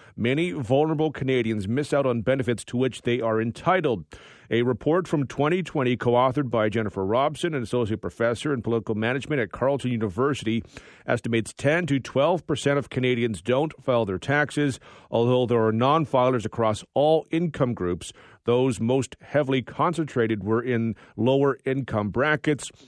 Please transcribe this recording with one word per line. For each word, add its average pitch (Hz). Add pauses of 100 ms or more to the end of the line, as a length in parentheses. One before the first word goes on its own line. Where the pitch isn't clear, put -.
(160)
many 143
vulnerable 156
Canadians 113
miss 135
out 139
on 120
benefits 123
to -
which 131
they 120
are 110
entitled. 120 (460)
A 113
report 147
from 147
twenty 156
twenty, 127
co-authored 123
by 110
Jennifer 104
Robson, 143
an 131
associate 110
professor 120
in 123
political 113
management 123
at 104
Carleton 127
University, 113 (440)
estimates 117
ten 160
to 139
twelve 147
percent 143
of 135
Canadians 120
don't 139
file 120
their 92
taxes, 143 (300)
although 123
there 113
are 110
non-filers 127
across 110 (100)
all 151
income 151
groups. 90 (340)
Those 123
most 120
heavily 135
concentrated 127
were 113
in 113 (200)
lower 135
income 120
brackets. 147 (180)